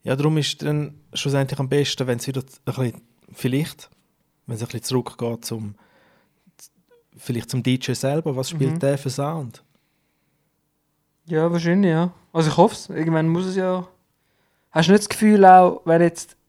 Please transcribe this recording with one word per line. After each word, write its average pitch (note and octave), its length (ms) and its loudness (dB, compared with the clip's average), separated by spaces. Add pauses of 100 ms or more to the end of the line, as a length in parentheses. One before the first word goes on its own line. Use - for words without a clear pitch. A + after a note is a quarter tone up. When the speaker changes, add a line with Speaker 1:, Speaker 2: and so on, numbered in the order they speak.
Speaker 1:
Ja, B2+ 120 -2
darum D3+ 220 0
ist - 240 -6
dann D3 320 -4 (180)
schlussendlich C#3 480 -4
am C3 80 -4
besten, C#3 380 -2
wenn A#2+ 120 -4
es - 80 -10
wieder C3 160 -6
ein - 40 -16 (280)
bisschen, B2 280 -6 (300)
vielleicht, - 580 -6 (560)
wenn A#2 100 -10
es A2 60 -10
ein A#2+ 40 -8
bisschen A2+ 180 -12
zurückgeht A#2 600 -6
zum, G#2+ 300 -10 (1400)
vielleicht - 340 -10
zum B2 120 -6
D B2+ 120 0
J B2+ 220 -6
selber. C#3+ 400 -4
Was B2+ 140 -6
spielt D#3 240 -2
Speaker 2:
Mhm. E3+ 60 -6
Speaker 1:
der C#3 180 -2
für C#3 120 -8
Sound? C#3+ 520 -8 (1600)
Speaker 2:
Ja, D#3+ 260 0
wahrscheinlich, E3+ 380 2
ja. E3+ 220 0 (200)
Also D#3+ 180 2
ich - 60 -2
hoffe E3+ 180 6
es. - 160 -16
Irgendwann D#3+ 380 -2
muss F3 180 -2
es F#3+ 100 -6
ja. F#3 300 -2 (840)
Hast D#3+ 180 2
du F#3+ 40 6
nicht G3+ 100 6
das - 60 -10
Gefühl G#3+ 360 4
auch, F#3 400 8
wenn E3 160 4
jetzt - 360 -2 (120)